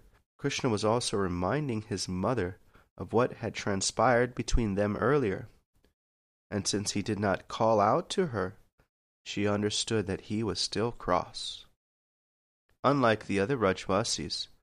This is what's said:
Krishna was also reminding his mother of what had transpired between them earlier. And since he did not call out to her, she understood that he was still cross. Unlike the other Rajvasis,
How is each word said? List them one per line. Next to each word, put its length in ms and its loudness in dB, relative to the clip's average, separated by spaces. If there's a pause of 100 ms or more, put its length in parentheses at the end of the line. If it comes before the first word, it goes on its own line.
(380)
Krishna 300 -2
was 160 2
also 320 0
reminding 640 -2
his 240 -6
mother 520 -2 (380)
of 160 -8
what 260 4
had 140 -6
transpired 800 2
between 440 0
them 200 0
earlier. 520 0 (1040)
And 160 -2
since 240 -2
he 100 -2
did 160 -2
not 300 0
call 320 2
out 300 2
to 160 0
her, 280 -4 (720)
she 220 -2
understood 600 0
that 160 -4 (100)
he 100 -2
was 160 -2
still 320 -2
cross. 760 -4 (1160)
Unlike 440 4
the 140 0
other 180 0
Rajvasis, 880 0 (140)